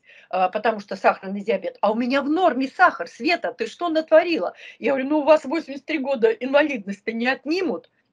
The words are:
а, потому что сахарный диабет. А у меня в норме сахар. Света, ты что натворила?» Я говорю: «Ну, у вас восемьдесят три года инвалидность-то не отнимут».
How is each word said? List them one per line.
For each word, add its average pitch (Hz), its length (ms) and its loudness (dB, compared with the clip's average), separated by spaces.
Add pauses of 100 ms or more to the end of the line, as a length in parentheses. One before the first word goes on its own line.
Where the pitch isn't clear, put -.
(280)
а, 185 200 0
потому 214 320 -2
что 202 160 -10
сахарный 196 460 -2
диабет. 196 380 -4
А 208 120 2
у - 20 -6
меня 247 260 0
в 262 80 -4
норме 302 380 2
сахар. - 400 2
Света, 285 460 -2
ты 214 160 -6
что 349 200 -6
натворила?» 320 640 2 (260)
Я 233 100 -2
говорю: 262 180 -2
«Ну, 302 120 0
у 277 40 -2
вас 311 200 6
восемьдесят 277 400 -6
три 320 140 -4
года 247 340 0
инвалидность-то 247 800 -2
не 233 160 -4
отнимут». 269 640 -4 (220)